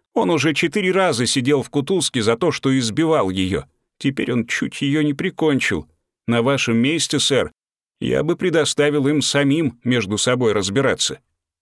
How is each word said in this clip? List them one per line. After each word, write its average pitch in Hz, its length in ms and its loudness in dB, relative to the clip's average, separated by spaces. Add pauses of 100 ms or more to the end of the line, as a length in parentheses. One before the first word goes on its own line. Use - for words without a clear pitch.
(140)
Он 190 160 0
уже 160 240 2
четыре 185 380 -2
раза 170 340 0
сидел 131 380 0
в - 60 -14
кутузке 143 520 -2
за 113 160 0
то, 170 140 0
что 135 260 0
избивал 131 520 0
её. 92 360 -2 (340)
Теперь - 320 -2
он 117 140 0
чуть - 360 -6
её 143 200 0
не 147 120 0
прикончил. 143 720 -2 (400)
На 117 140 2
вашем 123 360 0
месте, 143 420 0
сэр, 113 320 0 (480)
я 127 240 0
бы 165 120 -2
предоставил 147 720 2
им 147 140 2
самим 143 640 0
между 110 340 0
собой 123 360 0
разбираться". 101 640 -2 (420)